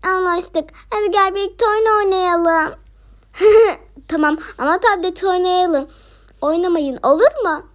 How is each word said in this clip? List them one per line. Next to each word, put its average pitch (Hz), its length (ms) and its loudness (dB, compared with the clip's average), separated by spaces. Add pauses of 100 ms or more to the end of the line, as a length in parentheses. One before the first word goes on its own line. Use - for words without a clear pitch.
Anlaştık. 349 680 -4 (200)
Hadi 427 200 -2
gel 392 240 0
birlikte 392 320 -4
oyun 427 200 0 (120)
oynayalım. 349 760 0 (640)
<laughs> 427 400 6 (280)
Tamam 302 300 -2 (200)
ama 311 220 0
tableti 370 460 -2
oynayalım. 359 640 0 (500)
Oynamayın, 311 640 -2
olur 453 420 2
mu? 320 300 -4